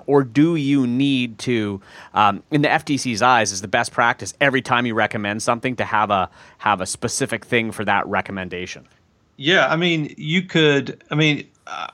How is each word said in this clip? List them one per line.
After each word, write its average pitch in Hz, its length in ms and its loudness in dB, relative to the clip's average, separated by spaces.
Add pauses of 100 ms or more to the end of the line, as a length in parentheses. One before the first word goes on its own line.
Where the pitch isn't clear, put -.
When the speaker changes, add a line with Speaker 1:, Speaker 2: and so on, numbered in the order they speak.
Speaker 1:
Or 139 160 4
do 143 320 2
you 139 320 2
need 123 540 0
to, 107 400 -2 (320)
um, 101 380 2
in 151 100 2
the 147 100 2
F 156 140 0
T 143 140 -2
C's 117 240 -4
eyes, 117 300 4
is 95 100 -10
the 104 60 -10
best 117 220 0
practice 120 480 -2
every 135 220 2
time 120 240 0
you 117 100 -4
recommend 107 480 -2
something 120 340 -2
to 110 80 -2
have 107 260 2
a, 95 180 2 (300)
have 101 240 0
a 92 40 -6
specific - 600 -6
thing 113 260 0
for 104 140 -8
that 101 200 0
recommendation? 92 800 -6 (520)
Speaker 2:
Yeah, 151 280 2
I 143 100 0
mean, 165 420 -2
you 160 240 -2
could, 147 680 0
I - 40 -4
mean, 147 340 2 (180)
uh, - 280 -10